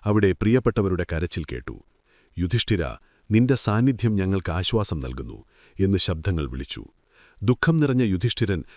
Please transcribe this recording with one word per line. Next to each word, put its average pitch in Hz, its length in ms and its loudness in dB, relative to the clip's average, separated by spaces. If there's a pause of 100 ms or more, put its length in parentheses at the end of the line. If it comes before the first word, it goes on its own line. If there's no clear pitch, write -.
അവിടെ 104 300 4
പ്രിയപ്പെട്ടവരുടെ 101 720 0
കരച്ചിൽ 82 400 -4
കേട്ടു. 60 320 -12 (600)
"യുധിഷ്ഠിരാ, 87 540 -2 (400)
നിന്റെ 123 240 4
സാന്നിധ്യം 113 600 0
ഞങ്ങൾക്ക് 95 360 0
ആശ്വാസം 90 500 -2
നൽകുന്നു" 62 380 -10 (380)
എന്ന് 98 220 2
ശബ്ദങ്ങൾ 82 480 -2
വിളിച്ചു. 62 360 -8 (600)
ദുഃഖം 127 360 2
നിറഞ്ഞ 131 240 2
യുധിഷ്ഠിരൻ 98 580 0 (160)